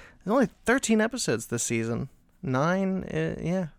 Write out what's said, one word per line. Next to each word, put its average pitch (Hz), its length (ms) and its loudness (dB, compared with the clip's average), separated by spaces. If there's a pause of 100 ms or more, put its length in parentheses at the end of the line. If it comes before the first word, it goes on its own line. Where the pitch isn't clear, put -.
(240)
There's 190 100 0
only 269 160 4 (160)
thirteen 226 360 4
episodes 190 460 -2
this 117 160 -2
season. 117 460 -2 (340)
Nine, 185 640 0
uh, 160 360 -4
yeah. 175 260 -2 (120)